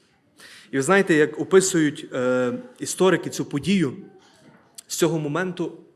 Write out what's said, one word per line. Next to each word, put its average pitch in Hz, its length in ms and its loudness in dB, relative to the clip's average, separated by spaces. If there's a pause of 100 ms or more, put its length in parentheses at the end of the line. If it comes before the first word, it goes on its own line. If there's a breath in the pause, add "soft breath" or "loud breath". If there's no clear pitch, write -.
(720 loud breath)
І 135 60 -4
ви 135 60 0
знаєте, 190 320 4
як 151 260 2
описують, 160 720 2
е, 127 460 0 (200)
історики 165 520 0
цю - 140 -6
подію, 143 520 0 (880 soft breath)
з - 100 -10
цього 165 220 0
моменту 160 600 -6 (180)